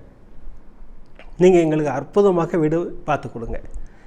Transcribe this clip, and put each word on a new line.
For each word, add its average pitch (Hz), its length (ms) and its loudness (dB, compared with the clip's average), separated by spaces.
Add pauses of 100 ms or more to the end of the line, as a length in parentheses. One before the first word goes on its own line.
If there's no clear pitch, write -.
(1400)
நீங்க 180 200 8
எங்களுக்கு 156 320 2
அற்புதமாக 170 680 2
வீடு 160 480 0
பார்த்து 139 260 -4
கொடுங்க. 113 300 -8 (460)